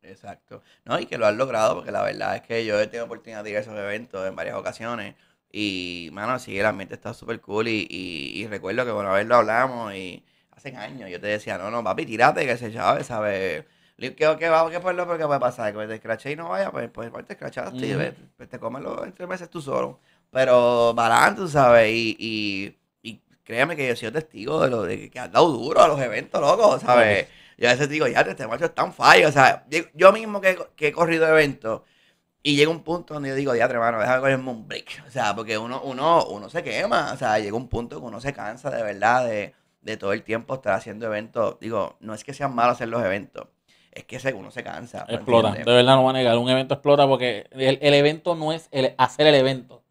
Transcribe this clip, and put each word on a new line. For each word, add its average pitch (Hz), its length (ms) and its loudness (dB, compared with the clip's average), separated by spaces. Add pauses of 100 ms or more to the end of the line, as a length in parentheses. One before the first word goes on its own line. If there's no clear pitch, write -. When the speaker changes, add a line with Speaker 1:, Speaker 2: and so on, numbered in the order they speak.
Speaker 1:
Exacto. 98 600 -20 (220)
No, 127 140 -4
y 175 80 -6
que - 100 -8
lo 113 100 0
has 104 100 4
logrado, 110 400 0
porque - 160 -12
la 101 100 -2
verdad 101 320 -4
es 101 80 -12
que 117 240 -4
yo 104 140 2
he 107 80 2
tenido 117 160 -8
oportunidad 110 400 -14
de 110 60 -10
ir 104 60 -4
a 104 40 -2
esos 107 180 -12
eventos 101 480 -8
en 95 80 -6
varias 85 220 -8
ocasiones, 107 580 -10 (380)
y, 90 600 -6
mano, 107 280 -6
sí, 101 180 -10
el 101 80 0
ambiente 104 300 -4
está 110 180 -12
súper 117 260 -10
cool, 107 280 -4
y, 107 200 -2
y, 80 540 -10
y 113 60 -10
recuerdo 104 360 -6
que, 123 60 -6
bueno, 101 200 -4
a 95 40 0
ver, 101 120 2
lo 120 100 4
hablamos, 117 580 0
y 92 300 -12 (260)
hace - 260 -18
años 110 320 -14
yo 87 120 -12
te 101 80 -8
decía, 104 280 -4
"No, 95 140 -8
no, 117 140 -4
papi, 107 200 -2
tírate, 135 400 2
que 123 120 -2
se 120 160 -10
sabe, 113 320 0
sabe". 98 600 -4 (340)
Le 123 100 -8
digo, 156 240 2
"¿Qué, 151 40 -12
qué 165 100 -2
va, 165 220 4
qué 170 100 -6
fue 180 140 -2
lo 175 120 -4
peor 175 120 -4
que 156 80 -2
puede 143 140 0
pasar? 117 360 -2
Que 107 100 -8
te 110 100 -8
escraché 110 360 -6
y 151 40 -8
no 165 120 -12
vaya, 185 220 -4
pues, 120 200 -8
pues, 113 200 -12
pues, - 160 -14
te - 80 -14
escrachaste - 520 -10
y - 40 -4
Speaker 2:
Ujú. 98 80 -2
Speaker 1:
ve, 65 160 -6 (220)
pues, - 120 -20
te 123 100 -16
comes 120 240 -10
los - 140 -10 (180)
tres 180 140 -14
meses 180 220 -12
tú 175 100 -10
solo". 135 400 -6 (300)
Pero 120 680 4
para 117 220 4
adelante, 202 240 4
tú 180 60 -4
sabes, 120 440 6
y, 113 260 -2
y, 104 580 -6 (340)
y 107 100 -20 (240)
créeme 139 320 -2
que 139 100 -4
yo 123 60 0
he 117 40 -2
sido 110 160 -8
testigo 139 500 -6
de 135 80 2
lo 117 140 -2
de 95 140 -6
que, 104 120 -16
que - 80 -14
han 110 120 -12
dado 135 200 6
duro 123 320 2
a 165 60 8
los 147 120 0
eventos, 127 400 -4
loco, 180 400 4
¿sabes? 113 440 4
Speaker 2:
Ok. - 40 -20 (300)
Speaker 1:
Yo 117 100 2
a 123 40 6
veces 135 180 0
digo, 151 160 0
"Ya, 120 160 2
este 160 240 -4
macho 123 180 -4
es - 100 -2
tan 180 200 -2
fallo", 160 340 8
o 147 40 0
sea, 131 360 4
yo, 151 120 -2 (140)
yo 180 180 10
mismo 214 280 -4
que, 190 160 2 (200)
que 151 120 -2
he 147 40 -2
corrido 160 360 2
eventos, 143 540 2 (600)
y 147 140 2
llega 151 140 6
un 165 120 -4
punto 165 300 -6
donde 147 160 -8
yo 135 60 -4
digo, 139 180 -2
"Diatre, 120 260 2
mano, 117 220 2
déjame 127 200 2
cogerme 131 300 0
un 113 160 -12
break". - 400 -14
O - 40 -20
sea, 110 260 -2
porque 110 220 -4
uno, 120 260 -8
uno, 139 420 2
uno 101 220 -10
se 170 140 -6
quema, 147 500 -2
o 139 60 -8
sea, 110 200 0
llega 104 160 -4
un 123 140 -6
punto 170 320 -6
que 139 60 -14
uno 110 140 -14
se 135 120 -6
cansa 117 380 -10
de 123 120 -4
verdad 107 440 2
de, 107 280 -6 (280)
de 110 160 -8
todo 98 160 -2
el 110 80 -8
tiempo 113 320 -6
estar 107 180 -4
haciendo 107 320 -6
eventos. 110 560 -4
Digo, 107 400 -6
no 107 140 -12
es - 100 -16
que - 80 -14
sean 139 220 -6
malos 120 220 2
hacer 120 120 -8
los 117 160 -2
eventos, - 420 -6 (460)
es - 120 -18
que 127 160 -14
se, 135 120 -4
uno 107 200 -12
se 120 100 -12
cansa, 113 460 -12
¿me 113 80 -6
Speaker 2:
Explota, 113 320 4
Speaker 1:
entiendes? 78 180 -4
Speaker 2:
de 120 60 4 (100)
verdad 131 140 8
no 131 60 6
voy 131 80 4
a - 40 -2
negar, 123 240 4
un 120 100 -2
evento 131 260 2
explota 143 340 4
porque 123 420 0
el, 131 320 0
el 147 120 6
evento 151 420 2
no 156 160 -4
es 160 180 -10
el, 131 260 0
hacer 131 300 2
el 151 80 8
evento. 131 560 2